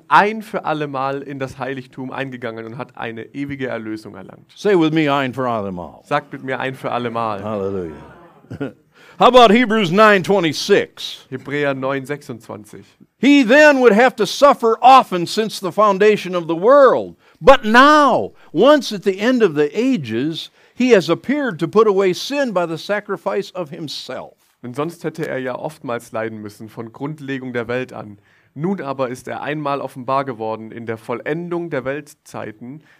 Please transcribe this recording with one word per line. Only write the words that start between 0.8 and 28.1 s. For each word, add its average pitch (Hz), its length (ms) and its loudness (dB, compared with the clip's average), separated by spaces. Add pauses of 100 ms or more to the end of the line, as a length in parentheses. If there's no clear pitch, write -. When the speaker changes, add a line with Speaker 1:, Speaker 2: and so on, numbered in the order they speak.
Speaker 1:
Mal 139 360 -6
in 143 160 -12
das 131 200 -10
Heiligtum 131 540 -10
eingegangen 120 540 -10
und 113 100 -16
hat 123 220 -14
eine 113 360 -12
ewige 139 340 -8
Erlösung 110 460 -10
erlangt. - 400 -20
Speaker 2:
Say 196 240 2
with 156 140 2
me, 156 180 0
ein 139 220 0
für 127 160 -4
alle 101 240 -4
Mal. 87 320 -12
Speaker 1:
Sagt 143 300 -4
mit 135 100 -14
mir, 131 160 -6
ein 131 140 -6
für 131 180 -8
alle 120 180 -4
Mal. 110 320 -4
Speaker 2:
Hallelujah. 98 520 -6 (560)
<laughs> - 240 -10 (440)
How 196 80 4
about 247 240 8
Hebrews 220 400 2
nine 202 320 6
twenty-six? 170 1080 -2
Speaker 1:
Hebräer 139 440 -4
neun 135 300 -6
sechsundzwanzig. 110 800 -14 (320)
Speaker 2:
He 277 260 4
then 277 380 6
would 240 120 8
have 247 240 4
to 208 100 -2
suffer 240 540 2
often 220 460 6
since 214 320 -4
the 180 140 -8
foundation 202 640 2
of 170 100 -6
the 165 80 -2
world. 180 640 4 (240)
But 262 240 6
now, 247 680 4 (200)
once 247 400 2
at 196 100 -8
the 190 160 -2
end 233 240 0
of 165 120 4
the 147 220 0
ages, 156 760 -4 (280)
he 247 160 4
has 170 160 4
appeared 233 480 -4
to 165 80 -4
put 214 220 2
away 190 260 0
sin 269 400 -6
by 175 100 -2
the 160 140 -6
sacrifice 202 760 -6
of 175 180 -10
himself. 131 640 -14 (260)
Speaker 1:
Denn 120 120 -14
sonst 156 280 -8
hätte 156 240 -8
er 135 120 -6
ja 127 200 -8
oftmals 123 540 -10
leiden 110 280 -8
müssen 107 280 -16
von 113 240 -16
Grundlegung 135 600 -10
der 120 140 -4
Welt 123 260 -6
an. 104 280 -16 (340)